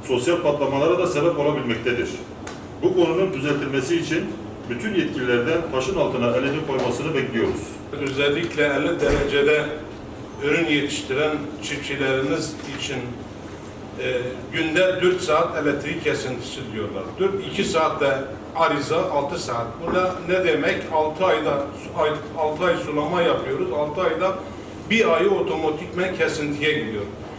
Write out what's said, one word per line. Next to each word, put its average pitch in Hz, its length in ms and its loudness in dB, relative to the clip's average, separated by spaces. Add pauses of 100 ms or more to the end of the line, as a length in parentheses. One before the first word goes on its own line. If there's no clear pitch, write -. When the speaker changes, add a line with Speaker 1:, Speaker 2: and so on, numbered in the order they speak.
Speaker 1:
sosyal 156 380 2
patlamalara 147 560 4
da 180 80 4
sebep 151 320 2
olabilmektedir. 120 680 0 (760)
Bu 180 120 4
konunun 175 380 4
düzeltilmesi 135 640 0
için 160 280 0 (460)
bütün 196 240 -4
yetkililerden 131 680 2 (120)
taşın 131 240 0
altına 120 400 2
elini 139 300 0
koymasını 135 480 0
bekliyoruz. 113 460 0 (420)
Speaker 2:
Özellikle 143 640 0
elli 147 340 2
derecede 143 640 4 (800)
ürün 160 220 2
yetiştiren 147 680 0 (260)
çiftçilerimiz 139 920 -2 (240)
için, 135 180 -4 (1040)
e, 127 140 0 (360)
günde 165 500 2
dört 180 180 4
saat 156 420 2
elektrik 147 420 0
kesintisi 127 560 -2 (140)
diyorlar. 101 280 -4 (180)
Dört, 196 140 2 (180)
iki 196 120 2
saat 156 360 2
de 139 180 2 (380)
arıza, 156 540 2
altı 147 280 0
saat. 117 280 -4 (200)
Bu 170 80 0
da 185 200 2 (140)
ne 185 160 2
demek? 160 320 2 (160)
Altı 156 320 0
ayda, 151 420 2 (320)
ay, 151 120 4 (280)
altı 156 260 0
ay 170 120 4
sulama 156 460 0
yapıyoruz. - 500 0
Altı 147 300 0
ayda 117 320 2 (560)
bir 214 240 4
ayı 180 160 6
otomatikmen 170 840 0
kesintiye 147 560 0
gidiyor. - 300 -2 (360)